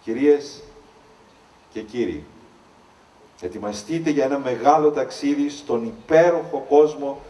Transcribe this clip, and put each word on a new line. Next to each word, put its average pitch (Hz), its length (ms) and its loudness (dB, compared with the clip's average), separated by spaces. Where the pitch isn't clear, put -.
Κυρίες 139 600 0
και 110 80 -10
κύριοι, 117 440 -6
ετοιμαστείτε 151 720 -6
για 139 140 0
ένα 139 140 -2
μεγάλο 135 520 2
ταξίδι 143 600 -4
στον - 340 -4
υπέροχο 160 840 0
κόσμο 143 600 2